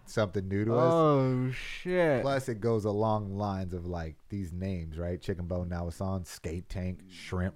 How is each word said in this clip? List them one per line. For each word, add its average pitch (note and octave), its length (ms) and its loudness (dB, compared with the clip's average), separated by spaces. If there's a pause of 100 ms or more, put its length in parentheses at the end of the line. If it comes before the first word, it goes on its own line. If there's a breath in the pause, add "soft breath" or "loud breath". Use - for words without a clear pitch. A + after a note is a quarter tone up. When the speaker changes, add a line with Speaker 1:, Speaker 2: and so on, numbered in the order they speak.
Speaker 1:
something G2 420 0
new G2 160 0
to A2+ 100 2
us. E3 180 6
Speaker 2:
Oh, C3 600 4
shit. E3 720 2
Speaker 1:
Plus, C3+ 260 0
it A2+ 120 -2
goes A2+ 260 2
along G#2 500 2
lines F#2+ 360 -2
of, F2 140 -6
like, E2 300 -6 (140)
these F#2+ 220 -6
names, F2 460 -4
right? F2 240 -4
Chicken F2 240 -4
Bone F2+ 220 -2
Now F2 180 -4
It's E2+ 140 -8
On, F#2+ 240 -2
Skate E2+ 440 -8
Tank, F2+ 300 -4 (100)
Shrimp - 480 -4